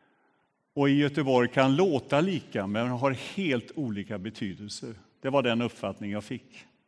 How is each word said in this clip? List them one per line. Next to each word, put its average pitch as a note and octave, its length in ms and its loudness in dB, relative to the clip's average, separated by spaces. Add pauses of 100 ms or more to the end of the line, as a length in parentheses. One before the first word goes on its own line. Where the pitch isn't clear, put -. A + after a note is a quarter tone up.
(720)
och C#3+ 180 2
i - 20 4
Göteborg C#3 560 2
kan C3+ 280 4
låta D3+ 440 2
lika, D#3 460 -2
men A2 220 -2
har B2+ 220 0
helt C3+ 640 -4
olika G#2+ 440 -6
betydelser. G#2 760 -10 (260)
Det C3+ 100 -4
var C3+ 120 4
den A#2+ 200 2
uppfattning G#2 480 -6
jag G#2 140 -4
fick. - 400 -14 (240)